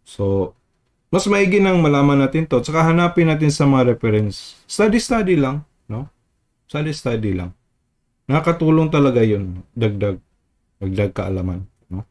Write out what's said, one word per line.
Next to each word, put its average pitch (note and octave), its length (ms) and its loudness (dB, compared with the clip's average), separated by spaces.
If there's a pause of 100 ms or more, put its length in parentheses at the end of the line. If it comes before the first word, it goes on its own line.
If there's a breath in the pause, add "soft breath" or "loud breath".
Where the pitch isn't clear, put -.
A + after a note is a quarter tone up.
So, G2 560 -4 (560)
mas F#3 160 0
maigi G3+ 320 2
nang F#3 160 2
malaman C#3+ 480 4
natin D#3+ 240 -2
to, C3 80 0
tsaka D#3+ 320 0
hanapin F3 400 2
natin D3+ 240 0
sa C#3+ 160 2
mga B2+ 240 4
reference. G#2+ 720 -2
Study-study G#3+ 720 0
lang, C#3 240 -2 (240)
no? B2 240 -10 (560)
Study-study A#2+ 720 -4
lang. F2+ 160 -8 (720)
Nakakatulong D#3+ 640 2
talaga C#3 320 2
yun. G2 400 -2 (160)
Dagdag. G2+ 400 -2 (600)
Dagdag F#2+ 320 -4
kaalaman, F#2 560 -6 (240)
no? F#2+ 200 -10